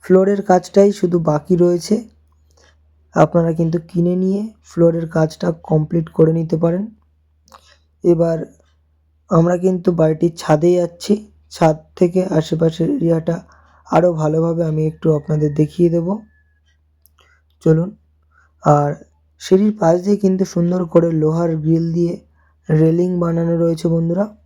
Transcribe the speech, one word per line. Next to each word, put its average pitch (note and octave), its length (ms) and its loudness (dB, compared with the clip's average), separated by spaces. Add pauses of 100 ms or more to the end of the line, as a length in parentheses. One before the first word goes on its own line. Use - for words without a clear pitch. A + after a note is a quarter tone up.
ফ্লোরের F#3+ 380 2
কাজটাই G3 500 2
শুধু F3 280 -2
বাকি D#3+ 360 -2
রয়েছে, F3 400 0 (1200)
আপনারা E3 380 2
কিন্তু E3+ 240 -2 (100)
কিনে F3 280 -2
নিয়ে F#3+ 260 -2 (240)
ফ্লোরের E3 440 2
কাজটা D#3+ 380 -2 (140)
কমপ্লিট D#3+ 500 -2
করে D#3+ 220 2
নিতে D#3+ 240 -4
পারেন। E3+ 260 -2 (1200)
এবার E3 340 2 (920)
আমরা F3 280 2
কিন্তু F#3 340 -2
বাড়িটির D#3+ 460 0
ছাদে D#3+ 340 2
যাচ্ছি, F3 420 -2 (380)
ছাদ D#3 240 2 (200)
থেকে F3+ 240 0 (120)
আশেপাশের E3 580 -2
এরিয়াটা E3 460 -2 (520)
আরও E3 260 2
ভালোভাবে D#3+ 520 -2
আমি D#3 200 -2
একটু D#3+ 300 -4
আপনাদের D3+ 380 -2
দেখিয়ে D3+ 360 0
দেব, E3+ 180 -2 (1600)
চলুন। E3 260 0 (760)
আর D3 260 2 (520)
সিঁড়ির G#3 360 2
পাশ E3 240 2
দিয়ে G3 160 0
কিন্তু F#3+ 280 0
সুন্দর F3+ 400 -2
করে E3 280 2
লোহার D#3+ 420 0
গ্রিল D#3+ 380 0
দিয়ে E3+ 200 -2 (560)
রেলিং D#3+ 400 2 (100)
বানানো E3+ 380 -2
রয়েছে E3 320 -2
বন্ধুরা। E3 360 -2 (200)